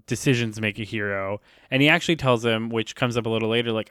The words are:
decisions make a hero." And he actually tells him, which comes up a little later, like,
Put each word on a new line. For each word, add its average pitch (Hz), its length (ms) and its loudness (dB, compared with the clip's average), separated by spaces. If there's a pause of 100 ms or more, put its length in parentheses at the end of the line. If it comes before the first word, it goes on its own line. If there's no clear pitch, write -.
decisions 117 560 0
make 104 160 -2
a 113 60 -6
hero." 101 580 -4 (300)
And 131 100 4
he 147 80 6
actually 170 280 2
tells 123 280 2
him, 113 240 0
which 113 260 -4
comes 120 220 -2
up 117 80 -2
a 117 40 -2
little 110 200 0
later, 117 220 0
like, 110 200 -4